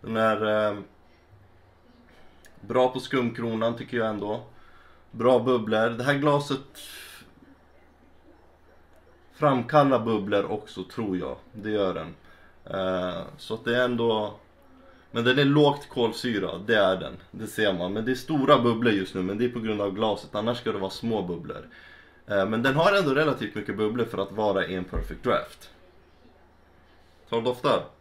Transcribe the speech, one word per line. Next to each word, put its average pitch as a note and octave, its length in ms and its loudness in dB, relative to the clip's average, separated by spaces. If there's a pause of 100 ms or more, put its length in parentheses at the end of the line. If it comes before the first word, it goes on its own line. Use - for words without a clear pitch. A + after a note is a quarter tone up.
Den A2 160 -6
är, G#2+ 540 2
eh, G2+ 80 -6 (1800)
bra B2 280 4
på B2+ 120 -2
skumkronan A#2 760 -2
tycker A#2 200 -8
jag A2 120 0
ändå. G#2+ 340 -4 (680)
Bra A#2+ 280 4
bubblor. A2+ 520 2
Det A#2+ 140 -6
här C#3+ 100 2
glaset C#3+ 460 0 (2750)
framkallar C#3 640 4
bubblor G#2 520 0
också F#2+ 340 -8
tror G2+ 320 -4
jag, C#2 200 -6 (160)
det G#2+ 180 -8
gör G2 240 2
den. D#2+ 200 -10 (500)
Eh, F#2 580 -4 (140)
så - 180 -10
att A2+ 100 -12
det A#2 120 2
är B2 80 4
ändå... A2+ 500 0 (760)
Men A#2 140 -2
den B2+ 140 4
är C#3+ 60 4
lågt C#3+ 440 4
kolsyra, A2 680 -2
det G#2+ 180 0
är F#2+ 200 4
den, D2 200 -10 (140)
det G#2+ 160 -12
ser G#2 260 0
man. F2+ 200 -2
Men A2 120 -4
det B2 60 -2
är C3 40 2
stora C3+ 440 4
bubblor A#2 340 2
just F#2+ 220 -2
nu, F#2+ 80 -2
men G2 160 -4
det A#2+ 60 0
är B2 40 0
på A#2+ 120 -6
grund G#2+ 200 -4
av G2+ 140 -2
glaset, G#2 400 -4
annars A2 240 -2
ska A2+ 140 -4
det G#2 60 -4
vara F#2+ 120 -4
små A2 320 -2
bubblor. E2+ 460 -8 (600)
Eh, G2 180 2
men A2 140 0
den C3+ 140 2
har E3+ 160 4
ändå E3 220 2
relativt C3+ 400 0
mycket G#2 220 -6
bubblor A2 280 0
för - 140 -6
att G2 140 -4
vara G2 340 0
i F#2 80 -6
en F#2 100 -4
perfect - 400 -8
draft. - 460 -2 (1600)
Så - 60 -6
den A2+ 100 0
doftar. B2 400 0 (160)